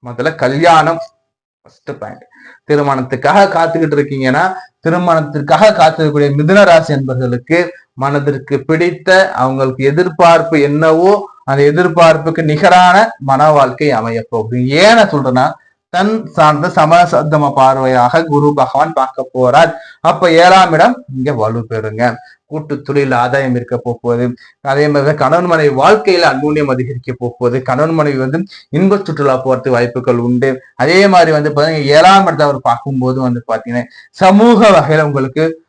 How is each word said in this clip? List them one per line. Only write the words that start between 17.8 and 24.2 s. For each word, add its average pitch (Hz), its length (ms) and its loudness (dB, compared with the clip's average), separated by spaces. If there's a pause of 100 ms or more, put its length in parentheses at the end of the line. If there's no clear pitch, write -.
குரு 147 240 0 (100)
பகவான் 139 400 -2
பார்க்க 131 260 -4 (100)
போறார். 131 360 2 (300)
அப்ப 170 300 0 (120)
ஏழாம் 185 340 4
இடம் 220 180 2 (220)
இங்க 131 160 -4
வலு 113 360 -4
பெறுங்க. 110 340 -8 (440)
கூட்டு 151 360 -10
தொழில் 139 400 -2
ஆதாயம் 127 360 -2
இருக்க 123 200 -6
போகுது. 120 460 -4 (460)